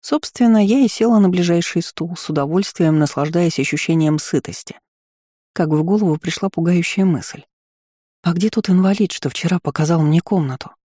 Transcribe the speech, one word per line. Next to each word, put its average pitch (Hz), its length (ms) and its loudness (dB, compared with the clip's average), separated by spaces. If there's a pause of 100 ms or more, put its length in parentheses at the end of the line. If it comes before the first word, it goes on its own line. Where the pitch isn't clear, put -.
Собственно, 240 640 2
я 226 160 2
и 247 80 4
села 226 320 2
на 190 80 4
ближайший 175 520 0
стул, 165 360 -8
с - 120 -12
удовольствием 156 720 0
наслаждаясь 156 640 0
ощущением 151 580 0
сытости. - 640 -6 (720)
Как 156 160 -2
в 156 160 2
голову 185 340 2
пришла 180 320 -6
пугающая 170 540 0
мысль. 165 400 -2 (800)
"А 170 100 0
где 180 180 0
тот - 180 -4
инвалид, 190 440 2
что - 180 -6
вчера 170 300 -2
показал 160 420 0
мне 151 180 4
комнату? 147 520 -4 (140)